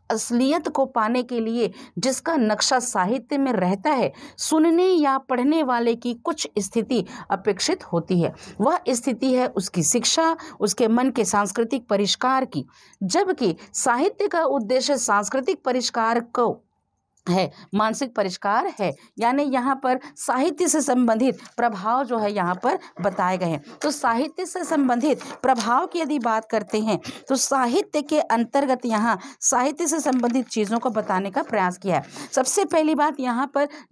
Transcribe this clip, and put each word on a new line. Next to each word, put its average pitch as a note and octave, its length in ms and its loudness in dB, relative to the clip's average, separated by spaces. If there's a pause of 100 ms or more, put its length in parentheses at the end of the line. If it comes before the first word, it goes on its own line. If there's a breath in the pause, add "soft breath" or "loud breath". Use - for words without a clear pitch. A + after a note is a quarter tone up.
(100)
असलियत B3+ 580 0
को C4+ 200 0
पाने A#3+ 360 0
के A#3+ 160 -4
लिए A3+ 320 -2 (260 loud breath)
जिसका C4+ 400 -2
नक्शा G#3+ 420 2
साहित्य A#3+ 580 -2
में C4+ 140 0
रहता G3 400 0
है, B3 200 0 (260 loud breath)
सुनने E4 480 4
या D4 340 4
पढ़ने C4+ 440 2
वाले A#3+ 320 2
की A#3+ 200 -4
कुछ - 320 -4 (100)
स्थिति A3 420 0 (300 loud breath)
अपेक्षित G3 540 -2
होती F3 360 0
है। D#3 120 0 (280 loud breath)
वह D#4 180 2 (120)
स्थिति B3+ 440 0
है B3+ 140 2
उसकी - 340 -2
शिक्षा, - 540 2 (240 loud breath)
उसके G#3+ 280 2
मन B3 220 4
के A#3+ 140 0
सांस्कृतिक A3+ 640 0
परिष्कार B3+ 580 0
की। C3+ 180 -6 (360 soft breath)
जबकि B3+ 540 0 (200 loud breath)
साहित्य C#4+ 540 0
का E4 180 0
उद्देश्य C4 520 0
सांस्कृतिक B3 640 0
परिष्कार A#3+ 560 0 (120)
को A3+ 200 2 (720)
है, F3+ 240 2 (240 loud breath)
मानसिक A3 420 -2
परिष्कार G3+ 500 0 (120)
है, F#3 120 -2 (280 soft breath)
यानी B3+ 260 2
यहाँ C4+ 380 0
पर C4 160 2 (200 loud breath)
साहित्य D4 500 0
से D4+ 120 2
संबंधित B3 600 2 (160 loud breath)
प्रभाव A#3 480 0
जो A#3 140 -2
है G#3 140 0
यहाँ F3+ 220 0
पर C4 240 -2 (220 loud breath)
बताए F#3 380 0
गए F3+ 80 -2
हैं। D#3 160 -2 (200 loud breath)
तो D4 80 0
साहित्य D4 560 -2
से F4+ 180 -8
संबंधित C4 580 2 (200 loud breath)
प्रभाव B3 440 2
की F4 140 -4
यदि D4+ 180 -2
बात A3+ 320 0
करते G#3+ 300 -2
हैं G#3+ 180 0 (300 loud breath)
तो C4+ 80 2
साहित्य C4+ 680 0
के D4+ 180 0
अंतर्गत B3+ 640 0
यहाँ A3 320 2 (240 loud breath)
साहित्य C#4 440 0
से D4+ 140 0
संबंधित B3 480 0
चीज़ों G#3+ 300 0
को B3 120 -2
बताने G3 400 -2
का C4+ 120 -2
प्रयास F#3 360 -2
किया F3+ 180 0
है। C#3+ 360 -8
सबसे C#4 320 0
पहली D#4 300 2
बात D4 260 0
यहाँ B3+ 340 -2
पर C#4+ 140 2 (240 loud breath)